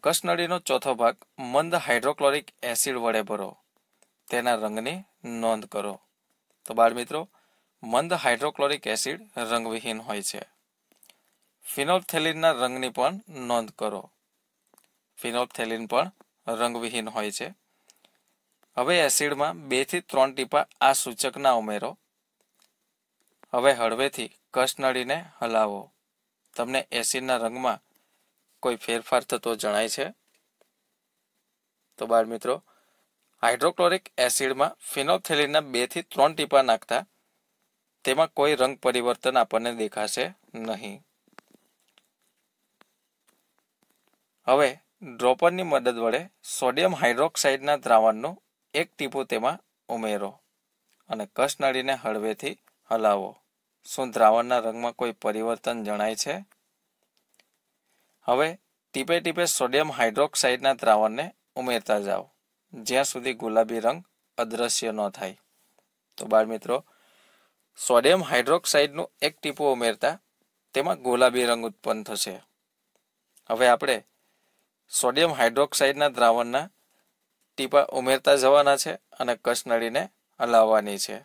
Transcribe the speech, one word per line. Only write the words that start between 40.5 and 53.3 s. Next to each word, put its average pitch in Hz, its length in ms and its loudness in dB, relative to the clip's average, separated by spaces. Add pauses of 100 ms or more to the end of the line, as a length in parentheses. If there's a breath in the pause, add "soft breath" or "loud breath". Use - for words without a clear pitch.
નહીં. 110 500 -10 (3500)
હવે 135 220 6 (340)
ડ્રોપરની 131 600 2
મદદ 127 340 0
વડે 117 240 0 (220)
સોડિયમ 151 520 0
હાઇડ્રોક્સાઇડના 135 840 0
દ્રાવણનું 113 640 2 (320)
એક 151 200 -2
ટીપું 135 320 -4
તેમાં 117 360 -2 (280)
ઉમેરો 107 420 -4 (800)
અને 107 260 -6
કસનળીને 135 580 0
હળવેથી 110 640 -4 (320)
હલાવો. 104 480 0 (480)